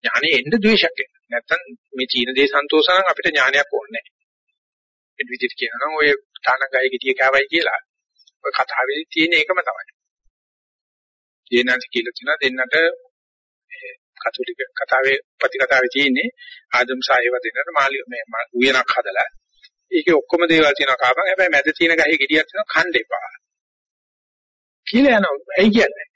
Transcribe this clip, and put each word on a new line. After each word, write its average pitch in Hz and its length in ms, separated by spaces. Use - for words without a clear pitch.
ඥානෙ 131 280
එන්න 139 240
ද්වේෂයක් 202 420
එන්න. - 140
නැත්තම් - 360
මේ 127 160
චීන 127 240
දේ 139 160
සන්තෝෂ 147 420
නම් 190 160
අපිට 175 220
ඥානයක් 139 440
ඕනේ - 220
නැහැ. - 240
ඒ - 80
විදිහට 123 300
කියනවා 120 240
නම් 151 160
ඔය 151 120
තානගාය 131 480
ගෙඩිය 131 260
කෑවයි 135 340
කියලා 165 320
ඔය 135 80
කතාවේ 135 540
තියෙන 165 280
එකම 160 260
තමයි. - 320
ජේනන්ද 123 340
කියලා 120 280
තියෙනවා 147 240
දෙන්නට 127 380
මේ - 200
කතෝලික - 440
කතාවේ 135 420
ප්‍රතිකතාවේ 131 580
තියෙන්නේ 139 360
ආදම් 123 300
සහ 127 160
ඒවා 123 260
දෙන්නට 127 280
මාළි-, 139 360
මේ 117 180
මා-, 113 280
උයනක් 127 400
හදලා 104 360
ඒකේ 175 220
ඔක්කොම 170 300
දේවල් 160 260
තියෙනවා 139 300
කාපන්. 127 220
හැබැයි 185 300
මැද 143 180
තියෙන 165 240
ගහේ 160 220
ගෙඩියක් 151 300
තියෙනවා - 240
කන්න 165 260
එපා - 320
කියලා 247 300
යනවා. 170 200
ඇයි 214 180
කියන්නේ? - 460